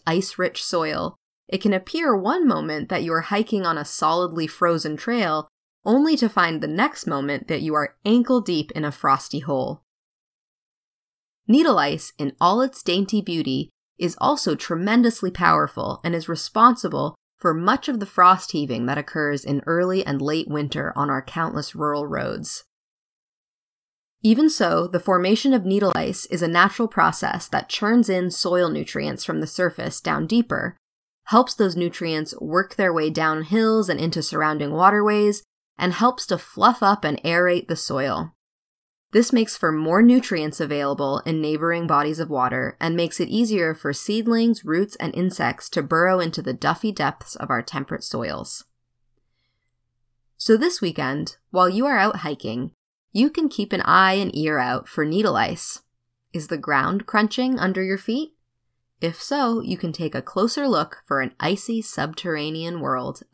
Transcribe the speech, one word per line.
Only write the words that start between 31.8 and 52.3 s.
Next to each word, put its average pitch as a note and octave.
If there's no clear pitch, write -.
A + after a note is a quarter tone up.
work E3+
their F#3
way D#3
down D#3
hills A3
and E3
into D#3+
surrounding D3+
waterways, G#3
and F3+
helps B3
to F3
fluff -
up G3+
and D3+
aerate F3
the E3+
soil. C#3
This A#3
makes A3+
for D#3+
more D#3+
nutrients G#3
available C#3+
in D#3+
neighboring E3
bodies D3+
of D#3+
water B2+
and E3
makes E3+
it F3+
easier G#3
for C#3+
seedlings, A3+
roots, F3
and -
insects F3
to E3+
burrow F3
into E3
the B2+
duffy D#3
depths -
of -
our B2
temperate -
soils. -
So A3+
this E4
weekend, D3+
while F3+
you G#3+
are C4+
out G#3
hiking, C3+